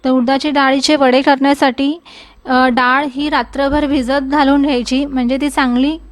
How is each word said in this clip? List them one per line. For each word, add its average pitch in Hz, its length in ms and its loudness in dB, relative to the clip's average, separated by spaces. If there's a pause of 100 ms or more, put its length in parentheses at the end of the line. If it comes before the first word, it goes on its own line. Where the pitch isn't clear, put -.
तर 262 60 0
उडदाची 262 400 0
डाळीचे 277 460 0
वडे 262 260 2
करण्यासाठी, 277 760 0 (460)
अ, 254 220 2
डाळ 254 420 0
ही 285 180 -6
रात्रभर 277 580 -2
भिजत 269 360 -2
घालून 277 400 2
घ्यायची, 269 440 -2
म्हणजे 262 340 -2
ती 285 100 -2
चांगली 269 480 0 (120)